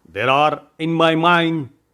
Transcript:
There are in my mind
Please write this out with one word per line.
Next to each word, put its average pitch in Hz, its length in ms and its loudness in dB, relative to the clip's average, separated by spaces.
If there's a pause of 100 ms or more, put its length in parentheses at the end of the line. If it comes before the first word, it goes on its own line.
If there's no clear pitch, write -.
There 101 220 -4
are 147 320 0 (160)
in 160 140 -4
my 165 220 2
mind 165 560 0 (240)